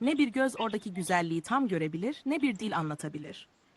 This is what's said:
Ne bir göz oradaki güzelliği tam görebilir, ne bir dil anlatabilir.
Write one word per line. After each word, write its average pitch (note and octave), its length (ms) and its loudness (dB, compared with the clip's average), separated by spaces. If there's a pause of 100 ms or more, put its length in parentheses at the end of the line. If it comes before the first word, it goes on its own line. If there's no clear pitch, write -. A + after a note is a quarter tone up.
Ne C#4 180 2
bir C#4+ 100 4
göz C4 320 2
oradaki G#3+ 340 -2
güzelliği E3+ 480 2
tam B3+ 260 2
görebilir, E3+ 580 -2
ne D4 160 0
bir A#3+ 160 2
dil G#3+ 180 -2
anlatabilir. D3+ 720 -6 (280)